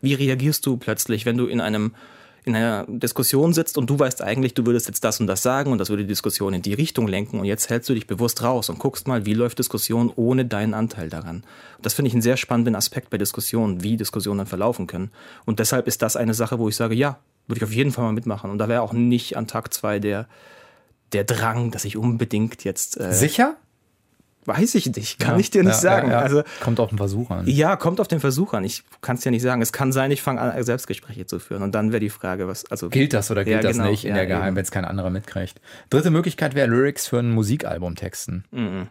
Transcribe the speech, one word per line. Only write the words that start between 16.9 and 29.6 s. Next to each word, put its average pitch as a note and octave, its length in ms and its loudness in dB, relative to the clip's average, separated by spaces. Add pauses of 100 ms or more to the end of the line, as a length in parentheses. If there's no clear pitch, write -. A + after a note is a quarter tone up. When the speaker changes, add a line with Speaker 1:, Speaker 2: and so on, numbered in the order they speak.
Speaker 1:
„Ja, C3+ 240 0 (280)
würde A#2 120 -4
ich - 40 -2
auf G#2+ 100 -4
jeden C3 180 2
Fall A#2+ 140 -2
mal A2 60 0
mitmachen.“ G#2+ 380 -4
Und G2+ 80 -4
da G#2+ 100 0
wäre A#2 140 2
auch G#2+ 100 -4
nicht A#2+ 460 2
an A2+ 100 -4
Tag - 240 -6
zwei G#2 280 -2
der, G#2 280 -2 (880)
der G2+ 120 0
Drang, A2+ 460 0
dass - 140 -8
ich G#2 100 -8
unbedingt A2 720 0
jetzt, - 340 -4
äh, F#2 140 -2
Speaker 2:
Sicher? F#3+ 420 4 (880)
Speaker 1:
Weiß C#3 280 2
ich G3 220 2
nicht, - 240 -8
kann A#2+ 160 2
Speaker 2:
Ja, F#3 40 6
Speaker 1:
ich G3+ 120 2
dir G3 100 6
nicht F#3 140 8
Speaker 2:
ja, - 40 2
Speaker 1:
sagen. F3+ 280 4
Speaker 2:
ja, A#2+ 60 4
ja. A#2+ 80 6
Speaker 1:
Also C#3 200 4 (200)
Speaker 2:
Kommt A#2+ 180 2
auf A2 100 2
den A2 80 -4
Versuch G2+ 320 -2
an. F2+ 160 -2
Speaker 1:
Ja, D3+ 300 4
kommt F3+ 260 0
auf F#3 60 2
den E3 120 0
Versuch C#3 360 2
an. G2 80 0
Ich - 180 -6 (200)
kann's A#2+ 200 -2
dir C3 80 0
nicht A#2+ 140 2
sagen. B2+ 180 2